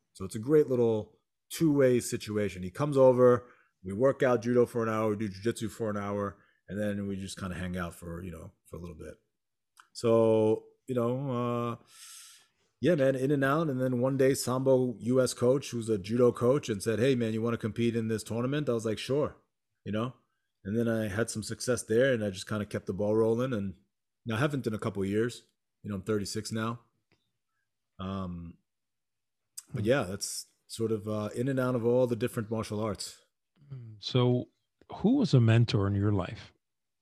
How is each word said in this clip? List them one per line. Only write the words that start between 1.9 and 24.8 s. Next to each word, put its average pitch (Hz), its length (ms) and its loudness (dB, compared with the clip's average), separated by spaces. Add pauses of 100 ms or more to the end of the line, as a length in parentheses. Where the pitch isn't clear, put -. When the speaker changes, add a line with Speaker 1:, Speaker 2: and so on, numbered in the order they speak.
Speaker 1:
situation. 104 600 -4
He 90 80 -8
comes 147 260 -2
over, 123 500 6 (380)
we 92 80 -8
work 127 300 0
out 123 200 2
judo 120 240 4
for 117 160 -4
an 113 60 -2
hour, 110 220 0
we 104 60 0
do 107 120 -4
jiu-jitsu 104 400 -4
for 110 220 -6
an 101 60 -4
hour, 101 420 -6 (300)
and 98 120 -6
then 101 260 -2
we 98 100 -4
just 95 220 -10
kinda 92 160 -8
hang 90 220 -6
out 87 180 -6
for, 85 280 -12
you 92 100 -10
know, 85 200 -16 (140)
for - 100 -16
a 82 40 -12
little 85 160 -14
bit. 80 180 -16 (800)
So, 110 720 4 (240)
you 131 80 -4
know, 127 340 -2
uh, 120 460 -4 (1040)
yeah, 156 140 4
man, 135 200 4
in 135 160 0
and 139 140 2
out. 151 240 2
And 131 120 -2
then 127 200 0
one 135 160 0
day, 135 180 4
Sambo 127 640 2
U 123 220 2
S 127 140 2
coach, 131 360 2
who's 113 180 -6
a 110 100 2
judo 117 340 4
coach, 131 360 2
and 101 140 -4
said, 110 160 0
"Hey, 131 160 4
man, 117 180 0
you 110 100 -2
wanna 117 140 -2
compete 117 400 -2
in 110 120 -2
this 110 140 -2
tournament?" 131 460 -4
I 120 60 2
was 110 100 -4
like, 110 140 -2
"Sure." 135 380 -2 (500)
You 101 60 -6
know? 117 220 -4 (520)
And 101 120 -4
then 117 120 0
I 110 180 -2
had 107 220 -4
some 107 140 -8
success 113 400 -4
there, 123 300 2
and 110 100 -4
I 104 60 -2
just 95 180 -12
kinda 107 180 -4
kept - 220 -8
the 101 60 -4
ball 101 220 0
rolling, 113 380 2
and 98 220 -6 (560)
I 107 60 -2
haven't 143 300 -2
in 110 60 -4
a 101 60 -6